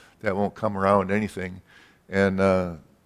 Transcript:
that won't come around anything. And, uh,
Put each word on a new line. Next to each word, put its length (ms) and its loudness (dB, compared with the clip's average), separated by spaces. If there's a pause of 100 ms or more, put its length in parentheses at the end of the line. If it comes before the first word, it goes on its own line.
(200)
that 160 -4
won't 180 -2
come 240 -6
around 320 2
anything. 500 -4 (480)
And, 300 2
uh, 360 2 (320)